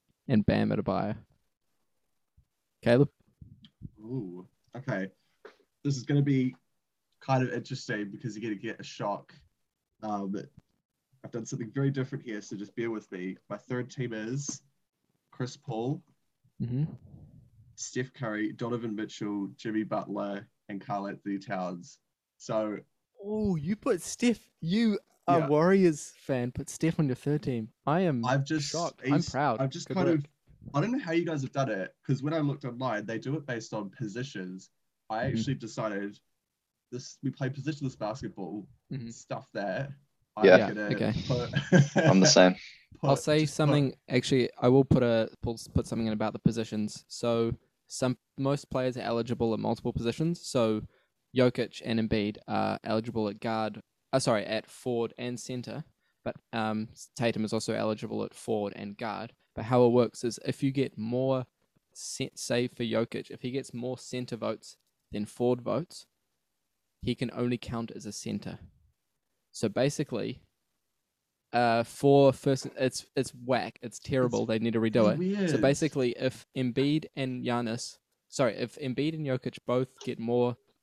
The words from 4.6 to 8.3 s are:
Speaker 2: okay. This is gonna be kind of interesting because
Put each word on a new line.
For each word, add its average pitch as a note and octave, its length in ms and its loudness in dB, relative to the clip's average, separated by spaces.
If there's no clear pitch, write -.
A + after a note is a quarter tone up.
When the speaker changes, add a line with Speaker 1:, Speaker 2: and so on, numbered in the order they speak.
Speaker 2:
okay. G#2 340 -4
This C#3+ 140 0
is B2 60 -8
gonna C#3+ 180 4
be C3+ 340 2
kind C3 240 2
of B2 100 -2
interesting G#2+ 580 -6
because A2 260 -10